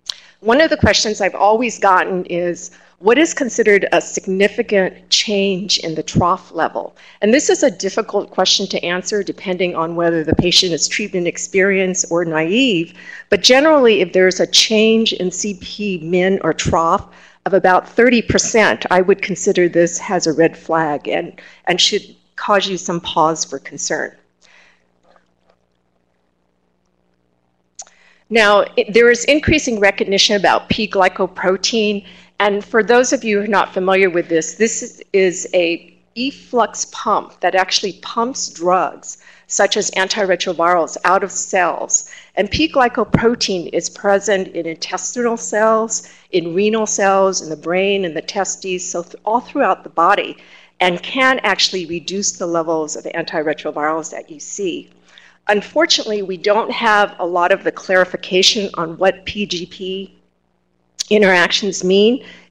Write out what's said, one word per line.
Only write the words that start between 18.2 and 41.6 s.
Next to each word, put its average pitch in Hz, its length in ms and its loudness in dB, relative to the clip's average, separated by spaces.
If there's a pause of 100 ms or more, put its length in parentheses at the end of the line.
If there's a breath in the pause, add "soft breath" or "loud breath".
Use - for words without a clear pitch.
percent, 190 720 2
I 180 100 4
would 190 220 2
consider 180 460 0
this 170 400 0
as 180 180 -2
a 160 60 2
red 156 240 2
flag 160 500 -2
and, 170 340 -6 (280 loud breath)
and 180 120 0
should - 360 -2 (180)
cause 196 320 0
you 190 100 -4
some 170 240 -6
pause 160 440 0
for - 160 -10
concern. 143 500 -8 (4000 soft breath)
Now, 208 380 4 (100)
it, 226 160 0
there 240 180 6
is 233 140 0
increasing 285 540 0
recognition 196 580 2
about 165 320 2
P 220 180 -2
glycoprotein, 202 1160 0 (360 loud breath)
and 202 220 2
for 226 220 0
those 247 300 4
of 240 100 -2
you 208 140 0
who 202 60 -2
are 214 40 -6
not 196 240 0
familiar 190 380 2
with 165 180 -2
this, 160 260 0
this 226 280 -2
is, - 200 -16 (120)
is 190 400 0
a 170 420 -2 (180)
efflux 240 760 -4
pump - 480 -4
that 180 140 0
actually 185 480 -2
pumps - 480 -6
drugs, 175 680 -4 (280 soft breath)
such - 320 0
as 196 140 -2
antiretrovirals, 180 1120 0
out 190 200 2
of 185 80 -8
cells. - 760 -4 (260 loud breath)